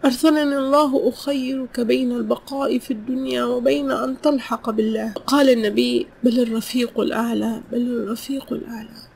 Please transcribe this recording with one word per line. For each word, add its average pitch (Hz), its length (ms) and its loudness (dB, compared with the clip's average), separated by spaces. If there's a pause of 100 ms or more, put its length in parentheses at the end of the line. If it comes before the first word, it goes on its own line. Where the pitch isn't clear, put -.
أرسلني 285 520 4
الله 277 520 2
أخيرك 262 680 -4
بين 247 320 2
البقاء 240 680 -2
في - 120 -8
الدنيا 254 520 -4
وبين 262 480 0
أن 254 300 -4
تلحق 247 480 0
بالله." 220 440 -2 (140)
قال 277 220 6
النبي: 240 580 2 (160)
"بل 240 160 4
الرفيق 226 600 -2
الأعلى، 226 640 -2 (100)
بل 233 100 -2
الرفيق 240 720 -4
الأعلى." 226 440 -10 (180)